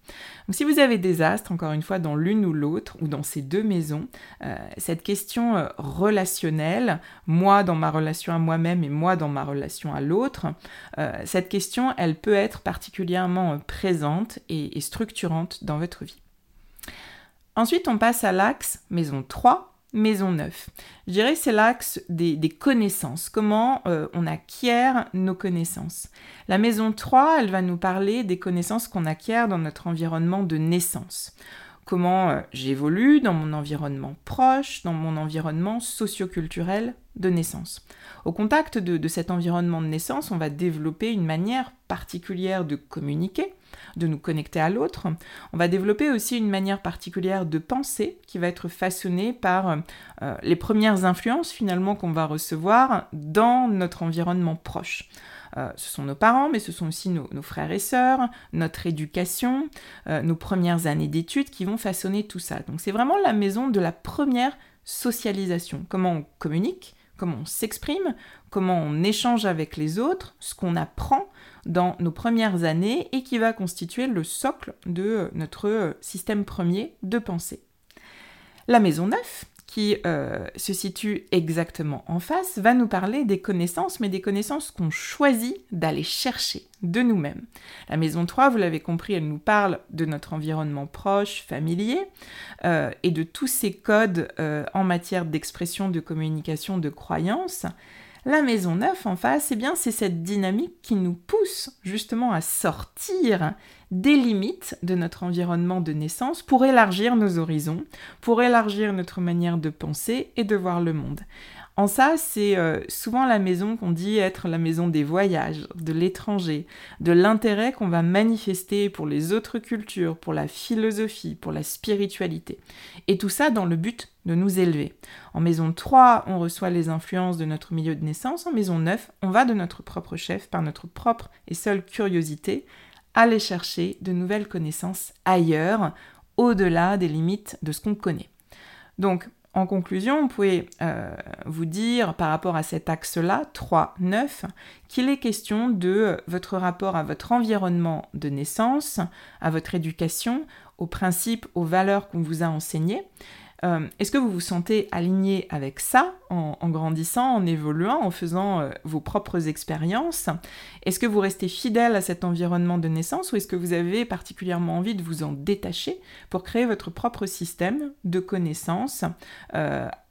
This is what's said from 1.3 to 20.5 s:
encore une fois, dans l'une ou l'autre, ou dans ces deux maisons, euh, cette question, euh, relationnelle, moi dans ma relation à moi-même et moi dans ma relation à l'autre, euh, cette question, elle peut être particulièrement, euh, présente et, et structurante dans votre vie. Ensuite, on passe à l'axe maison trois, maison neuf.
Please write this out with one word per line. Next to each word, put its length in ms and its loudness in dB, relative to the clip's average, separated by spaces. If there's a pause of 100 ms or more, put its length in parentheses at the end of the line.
encore 220 -2
une 100 0
fois, 160 -2
dans 160 0
l'une 300 2
ou 60 4
l'autre, 480 -2
ou 80 -2
dans 160 -4
ces 200 -6
deux 200 0
maisons, 440 0 (360)
euh, 120 -6 (220)
cette 260 -4
question, 520 0
euh, 120 0 (100)
relationnelle, 1200 0 (280)
moi 340 6
dans 140 2
ma 160 0
relation 420 -2
à 60 2
moi-même 440 2
et 60 -2
moi 280 2
dans 120 -2
ma 140 -4
relation 500 -6
à 80 -4
l'autre, 460 0 (500)
euh, 140 -2 (140)
cette 220 -2
question, 500 -2
elle 180 2
peut 180 0
être 280 2
particulièrement, 920 -2
euh, 60 -2
présente 800 -2 (100)
et, 260 -6
et 60 -6
structurante 840 -4
dans 140 -2
votre 280 -6
vie. 120 -18 (1400)
Ensuite, 320 2
on 120 2
passe 240 4
à 80 4
l'axe 580 0
maison 320 0
trois, 540 2 (180)
maison 380 2
neuf. 400 -4 (340)